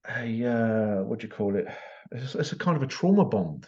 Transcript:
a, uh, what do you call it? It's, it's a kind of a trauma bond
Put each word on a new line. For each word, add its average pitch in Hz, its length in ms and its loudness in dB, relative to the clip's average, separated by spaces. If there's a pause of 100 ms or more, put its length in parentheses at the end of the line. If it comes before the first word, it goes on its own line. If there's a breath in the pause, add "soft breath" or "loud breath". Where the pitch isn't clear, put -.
a, 117 380 -2
uh, 110 600 2
what 117 160 -4
do 110 60 -10
you - 60 -12
call 101 240 0
it? - 80 0 (460 loud breath)
It's, 131 240 -8
it's - 180 -2
a - 40 -6
kind 175 200 2
of 139 60 0
a 135 40 0
trauma 190 380 4
bond 82 440 -2